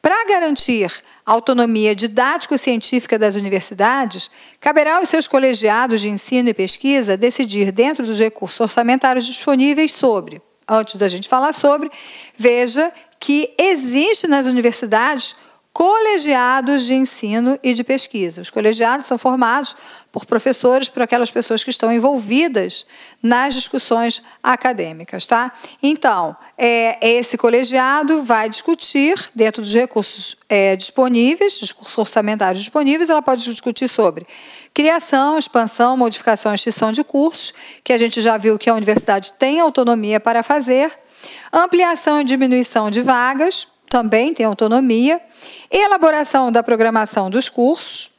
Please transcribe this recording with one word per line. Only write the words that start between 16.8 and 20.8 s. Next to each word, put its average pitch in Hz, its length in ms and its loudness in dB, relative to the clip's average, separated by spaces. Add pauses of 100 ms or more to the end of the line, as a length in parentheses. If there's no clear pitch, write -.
de 247 80 0
ensino 247 680 -2
e 254 100 0
de 233 80 -2
pesquisa. 196 600 -4
Os - 80 -10
colegiados 226 560 0
são 247 120 -4
formados 254 560 0 (380)
por - 140 -12
professores, 254 640 0